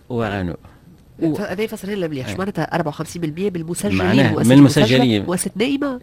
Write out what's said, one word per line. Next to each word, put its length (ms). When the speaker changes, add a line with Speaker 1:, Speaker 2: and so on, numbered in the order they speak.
Speaker 1:
au 140
R 100
N 60
E. 40
و- 120
Speaker 2:
ف-، 60
هذا 220
يفسر 260
لنا 180
مليح. 200
شو 60
Speaker 1:
إيه. 60
Speaker 2:
معناتها 360
أربعة 140
وخمسين 340
بالمية 280
بالمسجلين؟ 480
Speaker 1:
معناها 320
من 40
Speaker 2:
مؤسسات 240
Speaker 1:
المسجلين. 420
Speaker 2:
مسجلة، 260
مؤسسات 300
نائمة؟ 460